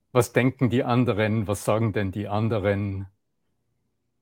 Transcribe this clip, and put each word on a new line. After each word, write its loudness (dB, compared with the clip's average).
was 2
denken 2
die 0
anderen, 0
was -4
sagen 2
denn -2
die -6
anderen? -2